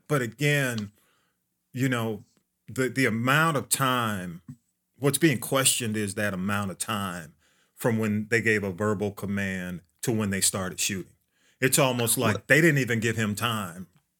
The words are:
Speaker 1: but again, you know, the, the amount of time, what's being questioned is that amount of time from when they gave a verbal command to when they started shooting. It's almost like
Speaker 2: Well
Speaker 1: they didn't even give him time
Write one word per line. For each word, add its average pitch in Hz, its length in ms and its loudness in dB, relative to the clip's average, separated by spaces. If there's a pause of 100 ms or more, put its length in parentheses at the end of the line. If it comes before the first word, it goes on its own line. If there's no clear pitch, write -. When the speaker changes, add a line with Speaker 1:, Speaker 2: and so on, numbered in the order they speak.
Speaker 1:
but 143 140 2
again, 123 680 0 (840)
you 131 160 0
know, 113 340 -2 (440)
the, 123 220 0
the 131 160 2
amount 131 520 2
of - 120 -6
time, 107 720 0 (560)
what's 139 200 0
being 139 220 4
questioned 123 580 0
is 101 180 -4
that 104 180 -2
amount 98 380 -2
of 85 60 -12
time 90 560 -6 (420)
from 113 220 0
when 107 320 0
they 117 120 2
gave 107 220 2
a 101 80 -2
verbal 104 400 -2
command 95 680 -6 (220)
to 127 80 0
when 107 180 0
they 98 120 -2
started 92 380 -2
shooting. 92 340 -4 (460)
It's 131 200 2
almost 123 380 2
like 113 180 2
Speaker 2:
Well 104 120 -8
Speaker 1:
they 143 140 6
didn't 156 180 6
even 117 200 0
give 110 160 0
him 104 180 0
time 104 540 -6 (320)